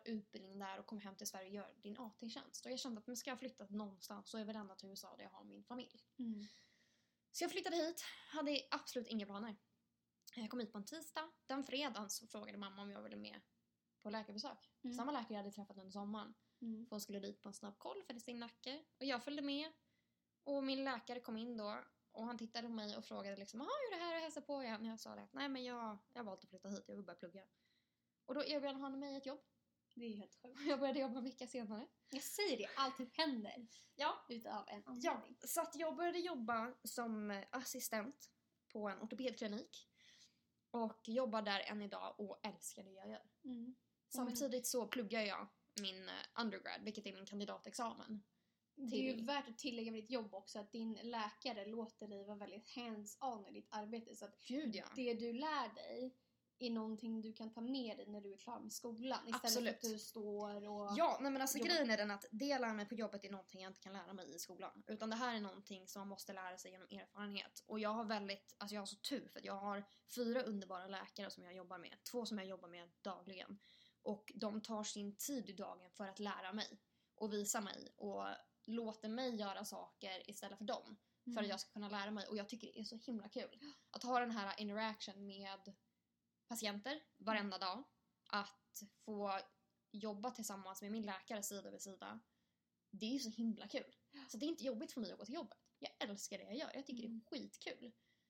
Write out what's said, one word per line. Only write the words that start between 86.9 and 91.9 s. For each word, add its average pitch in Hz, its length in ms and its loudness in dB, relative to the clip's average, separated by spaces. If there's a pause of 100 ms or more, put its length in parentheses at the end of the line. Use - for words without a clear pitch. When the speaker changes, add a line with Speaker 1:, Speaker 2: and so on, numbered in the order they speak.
Speaker 1:
varenda 202 400 4
dag. 190 260 2 (440)
Att - 560 0 (220)
få 202 340 2 (520)
jobba 214 400 0
tillsammans 196 500 -4
med 202 100 -2
min 220 140 0
läkare 202 380 -2
sida 196 280 -2
vid 196 100 -8
sida. 196 380 -6 (720)